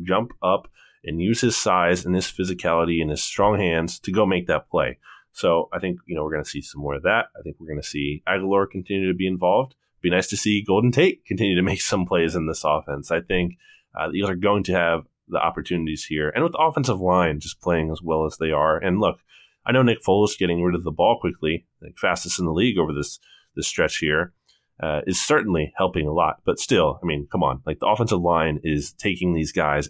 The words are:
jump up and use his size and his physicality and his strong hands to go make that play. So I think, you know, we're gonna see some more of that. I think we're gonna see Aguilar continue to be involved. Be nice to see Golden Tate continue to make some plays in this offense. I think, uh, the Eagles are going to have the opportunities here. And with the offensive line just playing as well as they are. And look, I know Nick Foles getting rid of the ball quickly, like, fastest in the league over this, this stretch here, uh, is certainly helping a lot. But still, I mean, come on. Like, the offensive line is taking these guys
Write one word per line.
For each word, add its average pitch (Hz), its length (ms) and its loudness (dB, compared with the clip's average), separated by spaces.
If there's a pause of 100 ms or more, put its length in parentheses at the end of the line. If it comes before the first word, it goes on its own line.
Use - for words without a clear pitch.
jump 101 280 0 (100)
up 95 260 0 (360)
and 82 160 -6
use 110 200 0
his 117 160 2
size 90 500 2
and 90 80 0
his 92 120 0
physicality 85 760 0
and 76 80 -2
his 73 120 -4
strong 101 360 2
hands 85 420 0
to 92 120 -8
go 107 120 4
make 90 220 0
that 78 240 -2
play. 65 280 -2 (340)
So 85 400 2
I 90 60 -6
think, 90 280 -4
you 87 100 -8
know, 78 80 -2
we're 78 80 -4
gonna 76 120 -4
see 71 160 -10
some 71 220 -14
more 71 140 -4
of 76 80 -10
that. 110 220 2 (120)
I - 40 -18
think 80 160 -12
we're 80 100 -18
gonna 73 140 -8
see 73 440 -6
Aguilar 98 400 0
continue 95 420 -4
to 87 80 0
be 92 120 -2
involved. 95 480 0 (260)
Be 87 80 2
nice 90 180 2
to 101 80 -4
see 104 300 0
Golden 107 260 4
Tate 170 320 2
continue 98 320 0
to 90 60 4
make 90 180 0
some 95 240 0
plays 85 300 0
in 80 120 -2
this 80 180 -6
offense. 76 460 -2
I 85 100 0
think, 87 340 -2 (440)
uh, 80 100 -4
the 80 100 -4
Eagles 98 120 0
are 90 60 -4
going 101 280 2
to 92 80 -2
have 85 320 2 (240)
the 85 100 -2
opportunities 82 640 -2
here. 76 260 -2
And 131 120 -2
with 170 100 0
the - 60 -8
offensive 143 420 0
line 90 400 2
just - 200 -12
playing 80 300 0
as 78 120 -6
well 80 240 0
as 76 120 -6
they 80 120 -2
are. 78 260 2
And 95 240 0
look, 95 180 0 (460)
I 120 80 0
know 131 100 6
Nick 117 200 2
Foles 101 360 4
getting 87 240 0
rid 87 120 2
of 85 100 -2
the 82 60 -4
ball 95 300 2
quickly, 80 460 -2 (140)
like, - 160 -20
fastest 87 420 -2
in 90 80 -2
the 80 60 0
league 98 260 2
over 78 140 0
this, 71 260 -6 (360)
this - 140 -6
stretch - 300 0
here, 78 340 0 (500)
uh, 76 240 -2
is 90 180 0
certainly 90 520 0
helping 90 320 0
a 76 40 -4
lot. 80 320 0
But 85 140 0
still, 76 440 2
I 90 40 -4
mean, 73 240 -4
come 87 140 0
on. 65 220 -2
Like, 78 120 -4
the - 80 -2
offensive 107 340 2
line 80 440 2
is 73 300 -2
taking 90 400 -2
these 78 180 -2
guys 73 380 0